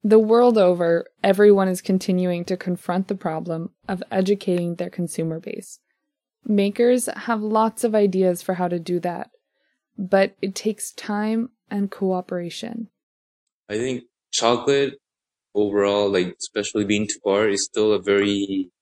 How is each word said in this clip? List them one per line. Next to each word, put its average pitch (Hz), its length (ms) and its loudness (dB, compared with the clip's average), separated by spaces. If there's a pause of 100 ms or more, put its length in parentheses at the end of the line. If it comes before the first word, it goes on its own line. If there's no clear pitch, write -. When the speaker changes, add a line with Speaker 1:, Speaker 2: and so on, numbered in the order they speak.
Speaker 1:
The 220 160 6
world 226 380 4
over, 175 480 2 (180)
everyone 196 440 6
is 185 140 -2
continuing 180 640 0
to 185 120 -6
confront 180 500 -4
the 208 80 -4
problem 165 540 -6 (180)
of 185 140 -6 (100)
educating 185 640 0
their 175 140 -8
consumer 165 500 -6
base. - 400 -14 (640)
Makers 220 640 2
have - 360 -6
lots 220 420 0
of 226 100 0
ideas 185 480 2
for 185 140 -4
how 180 120 -2
to 175 120 -4
do 175 220 -4
that, 175 280 -8 (680)
but 196 440 0
it 196 140 -6
takes - 360 -6
time 220 580 -4 (200)
and 202 220 -4
cooperation. 180 1000 -6 (800)
Speaker 2:
I 107 80 -4
think 123 260 -4 (280)
chocolate 131 640 2 (580)
overall, 101 560 2
like, 90 300 0
especially - 440 -4
bean 104 240 0
to - 160 -10
bar, 104 240 2
is 101 180 -2
still 107 280 0
a 98 80 0
very 98 680 0 (100)